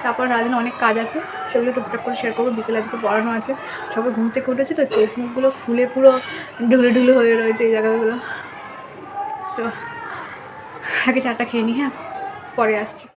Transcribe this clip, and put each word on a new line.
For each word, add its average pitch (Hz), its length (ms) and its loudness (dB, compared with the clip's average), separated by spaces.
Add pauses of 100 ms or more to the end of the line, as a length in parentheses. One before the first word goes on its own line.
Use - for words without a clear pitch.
তারপর 247 300 0
রাজেন 233 280 0
অনেক 240 220 -4
কাজ 233 120 4 (100)
আছে, 262 120 -6 (320)
সেগুলো 247 260 2
টুকটাক 226 300 -6
করে 240 160 -4
শেয়ার 226 160 -2
করবো। 240 200 2
বিকেলে 226 240 -2
আজকে 220 240 -6
পড়ানো 220 340 2
আছে, 220 120 -6 (420)
সবে 226 240 0
ঘুম 226 180 2
থেকে 262 180 0
উঠেছি 269 260 0
তো, 294 40 6 (100)
চোখ 220 160 4 (100)
মুখগুলো 247 280 0 (120)
ফুলে 240 340 2
পুরো 262 180 10 (600)
ঢুলে 247 240 8
ঢুলে 254 240 8
হয়ে 233 200 6
রয়েছে 226 280 2
এই 226 80 4
জায়গাগুলো। 220 400 2 (1400)
তো 233 80 -4 (1400)
আগে 254 180 2
চাটা 240 240 -2
খেয়ে 226 180 0
নিই, 233 120 0
হ্যাঁ, 269 140 -2 (640)
পরে 220 160 2 (100)
আসছি। - 220 -14 (140)